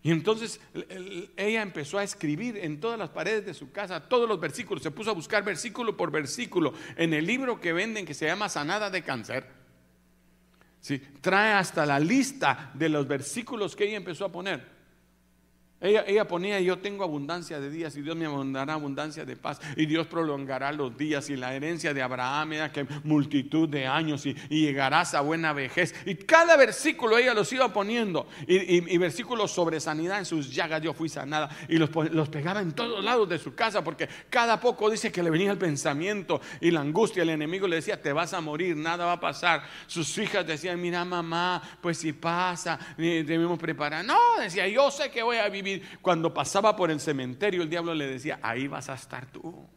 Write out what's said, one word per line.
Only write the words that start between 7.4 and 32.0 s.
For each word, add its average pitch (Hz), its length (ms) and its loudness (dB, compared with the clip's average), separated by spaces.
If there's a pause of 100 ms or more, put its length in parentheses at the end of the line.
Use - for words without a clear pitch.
que 170 120 -2
venden 202 340 -4
que 147 80 -10
se 156 100 -4
llama 190 240 -2
Sanada 190 400 -2
de 180 140 -4
Cáncer. 120 580 -8 (1200)
Sí, 143 140 -4 (240)
trae 202 320 4
hasta 175 320 2
la 143 140 4
lista 156 760 2
de 156 160 2
los 147 180 2
versículos 185 680 -4
que 202 80 0
ella 214 140 0
empezó 180 280 -8
a 180 60 -4
poner. 175 500 -8 (1000)
Ella, 208 220 4
ella 196 220 2
ponía, 185 340 -2
"Yo 180 160 2
tengo 196 260 -6
abundancia 156 560 -6
de 139 120 -8
días 156 240 -8
y 147 80 -10
Dios 160 120 -6
me 165 120 -4 (260)
dará 139 200 -2
abundancia 151 520 -6
de 127 100 -10
paz - 240 -8 (160)
y 156 120 2
Dios 160 180 0
prolongará 139 680 -2
los 135 240 -4
días 143 360 -2
y 139 40 -2
la 127 200 -4
herencia 156 360 -2
de 135 120 0
Abraham 131 500 -2
era 151 180 -4
que 143 140 -4 (180)
multitud 151 640 2
de 139 200 -2
años 147 400 0
y, 127 80 -2 (120)
y 156 140 2
llegarás 143 540 2
a 143 60 4
buena 156 320 0
vejez". 143 420 0 (100)
Y 190 120 -2
cada 330 380 8
versículo 240 600 6
ella 247 160 6
los 208 180 2
iba 254 220 2
poniendo 202 540 0 (200)
y, 185 100 6
y, 175 320 6
y 180 100 2
versículos 196 500 0
sobre 165 300 0
sanidad, 165 400 -2
"En 180 60 -6
sus 147 280 -4
llagas 156 300 -2
yo 156 100 -2
fui 160 160 -4
sanada", 147 400 -4 (180)
y 160 120 4
los 151 100 4
po-, 156 140 0